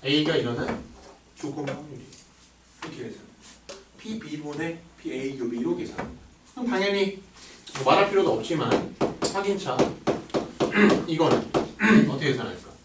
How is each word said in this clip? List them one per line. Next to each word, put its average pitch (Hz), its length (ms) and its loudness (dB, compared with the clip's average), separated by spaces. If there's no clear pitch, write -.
A가 151 320 2
일어날 120 460 -2
조건 143 340 -6
확률이. 143 340 -12
이렇게 - 200 -12
계산. - 200 -12
P 220 220 -8
B 151 220 -10
분의 160 380 -6
P 160 100 -8
A 131 280 -6
곱이 120 220 -4
로 170 160 0
계산. - 380 -8
그럼 247 140 -4
당연히 196 540 0
뭐 135 100 -4
말할 202 240 6
필요도 - 240 4
없지만 - 600 0
확인차. 196 420 -2
<clears throat> - 480 4
이거는 160 300 4
<clears throat> 214 300 6
어떻게 139 220 -2
계산할까? - 340 -6